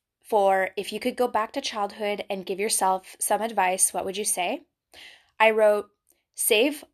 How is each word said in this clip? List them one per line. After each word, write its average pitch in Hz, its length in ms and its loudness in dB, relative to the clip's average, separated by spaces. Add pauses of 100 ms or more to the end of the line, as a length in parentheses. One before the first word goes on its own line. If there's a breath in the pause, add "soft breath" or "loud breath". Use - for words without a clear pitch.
(240)
for, 196 520 2
"If 196 160 -8
you 208 80 -6
could 247 160 -4
go 247 120 0
back 220 240 -2
to 277 100 -6
childhood 208 680 -4
and 190 160 -8
give 185 120 -4
yourself 190 600 0
some 208 240 0
advice, 190 500 0
what 185 120 -6
would 190 120 -6
you 208 80 -4
say?" 202 380 -4 (760 loud breath)
I 220 120 6
wrote, 214 400 2 (420)
"Save 262 500 2 (100)